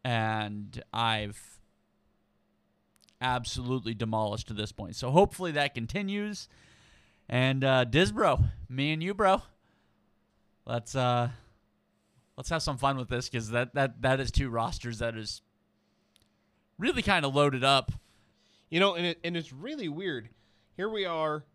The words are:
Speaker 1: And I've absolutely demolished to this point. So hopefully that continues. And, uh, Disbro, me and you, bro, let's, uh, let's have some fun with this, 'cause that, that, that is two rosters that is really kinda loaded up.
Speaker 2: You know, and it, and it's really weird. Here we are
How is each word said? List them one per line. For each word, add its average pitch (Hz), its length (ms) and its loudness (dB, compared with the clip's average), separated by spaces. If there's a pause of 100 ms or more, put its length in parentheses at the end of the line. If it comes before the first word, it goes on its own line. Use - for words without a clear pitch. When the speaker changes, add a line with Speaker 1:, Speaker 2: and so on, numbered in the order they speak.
Speaker 1:
And 110 760 -2 (100)
I've 110 680 -2 (1600)
absolutely 123 760 -2
demolished 110 540 -2
to 113 60 -10
this 107 180 -6
point. 90 240 -12
So 131 140 -4
hopefully 180 420 6
that 143 220 0
continues. 202 760 -4 (800)
And, 131 340 2
uh, 131 220 4
Disbro, 175 680 4 (180)
me 139 240 -2
and 156 100 -4
you, 190 120 -4
bro, 196 280 4 (1200)
let's, 120 300 -6
uh, 123 320 2 (1080)
let's - 120 -10
have 160 140 0
some 143 160 -2
fun 139 180 2
with 123 120 -6
this, 123 200 -4
'cause 110 220 -4
that, 120 240 0
that, 135 280 0
that 131 180 4
is 127 120 -2
two 135 180 2
rosters 117 480 -4
that 117 180 -4
is 107 260 -10 (1400)
really 247 240 0
kinda 175 260 2
loaded 135 340 4
up. 135 300 4 (800)
Speaker 2:
You 165 100 2
know, 196 140 4
and 170 120 -2
it, 170 160 -2
and 170 140 -4
it's 156 160 -6
really 214 360 -8
weird. 143 420 -6 (460)
Here 190 120 -4
we 208 160 -4
are 156 400 -2 (100)